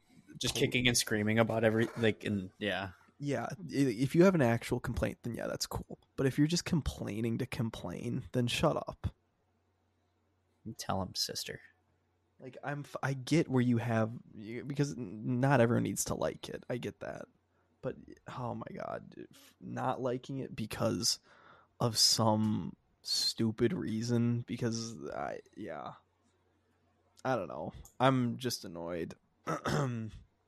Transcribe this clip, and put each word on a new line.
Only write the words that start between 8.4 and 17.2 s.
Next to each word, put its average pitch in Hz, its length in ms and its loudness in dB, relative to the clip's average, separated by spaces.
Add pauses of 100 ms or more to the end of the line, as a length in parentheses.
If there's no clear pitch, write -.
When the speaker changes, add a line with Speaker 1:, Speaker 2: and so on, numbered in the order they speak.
Speaker 2:
shut 147 300 2
up. - 320 -6 (1700)
Speaker 1:
Tell 95 240 -2
him, 95 140 -6
sister. - 460 -6 (800)
Speaker 2:
Like, 131 240 -14
I'm 143 180 -6
f-, - 220 -12
I 135 120 0
get 143 340 2
where 127 140 4
you 120 160 6
have, 113 320 2 (260)
you, 110 260 -10
because 143 300 0
n-, 120 480 -4
not 135 220 6
everyone 117 220 4
needs 101 220 -2
to - 80 -2
like - 360 -4
it. - 180 -10
I 127 80 -4
get 117 240 -8
that. - 240 -10 (560)